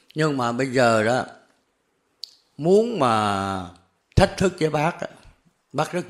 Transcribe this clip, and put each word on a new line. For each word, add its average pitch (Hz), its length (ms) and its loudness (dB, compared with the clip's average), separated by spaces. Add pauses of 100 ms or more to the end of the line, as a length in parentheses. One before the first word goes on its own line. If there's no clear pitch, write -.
(140)
Nhưng 151 220 0
mà 120 160 -2
bây 131 140 -2
giờ 120 360 4
đó, 117 220 0 (1300)
muốn 202 420 2
mà 101 640 0 (520)
thách 190 200 2
thức 185 220 0
với 156 120 0
bác 151 300 -2
á, - 60 -8 (680)
bác 151 200 -4
rất 175 180 -4